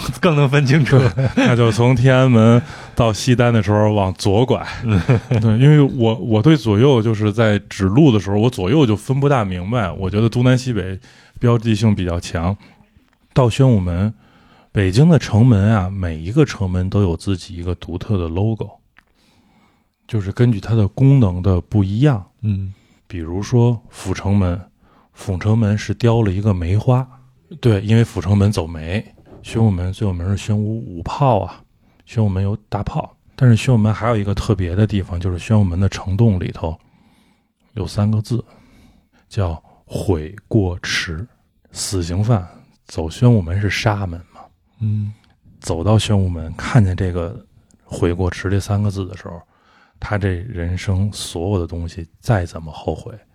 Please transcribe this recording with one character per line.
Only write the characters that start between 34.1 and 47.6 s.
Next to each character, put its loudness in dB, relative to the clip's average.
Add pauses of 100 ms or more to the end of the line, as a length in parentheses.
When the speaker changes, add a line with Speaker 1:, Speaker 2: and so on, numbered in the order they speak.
Speaker 2:
一 -2
个 -2
特 -2
别 -4
的 4
地 -2
方， -8
就 -4
是 -6
宣 2
武 4
门 -2
的 2
城 -6
洞 2
里 -6
头 -8 (920)
有 -6
三 -2
个 0
字， -4 (840)
叫 -4 (240)
悔 -4 (140)
过 0
池。 -8 (460)
死 -6
刑 -4
犯 0 (380)
走 -8
宣 2
武 4
门 -4
是 -2
沙 -2
门 -10 (120)
嘛， -20 (380)
Speaker 1:
嗯。 -4 (460)
Speaker 2:
走 -6
到 4
宣 0
武 0
门， -8
看 2
见 0
这 -4
个 -8 (400)